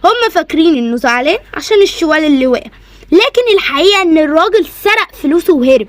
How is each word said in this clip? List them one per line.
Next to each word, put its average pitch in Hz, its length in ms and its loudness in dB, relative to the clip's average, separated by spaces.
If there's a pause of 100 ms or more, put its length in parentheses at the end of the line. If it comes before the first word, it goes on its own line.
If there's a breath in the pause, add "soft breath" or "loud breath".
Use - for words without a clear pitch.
هم 453 260 0
فاكرين 320 460 0
إنه 233 180 -4
زعلان 254 420 -2 (160)
عشان 403 280 0
الشوال 311 440 0
اللي 269 220 2
وقع، 240 220 -2 (420 soft breath)
لكن 466 300 2 (140)
الحقيقة 381 460 0
إن 339 160 2
الراجل 320 480 0 (180)
سرق 427 400 -2
فلوسه 339 300 0
وهرب. 254 360 2